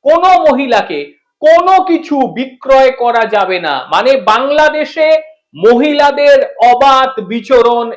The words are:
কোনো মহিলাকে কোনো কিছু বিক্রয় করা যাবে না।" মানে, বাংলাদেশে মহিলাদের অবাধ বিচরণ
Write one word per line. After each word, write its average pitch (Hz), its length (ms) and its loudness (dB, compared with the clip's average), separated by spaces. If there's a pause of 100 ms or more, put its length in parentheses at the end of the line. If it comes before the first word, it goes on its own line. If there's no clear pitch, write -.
কোনো 339 500 2
মহিলাকে 214 600 -4 (260)
কোনো 349 440 2
কিছু 320 380 -4
বিক্রয় 262 680 0
করা 233 340 -2
যাবে 190 340 -4
না।" 143 320 -6
মানে, 240 260 0
বাংলাদেশে 302 1040 0 (340)
মহিলাদের 285 1000 2 (180)
অবাধ 262 460 0
বিচরণ 233 760 -2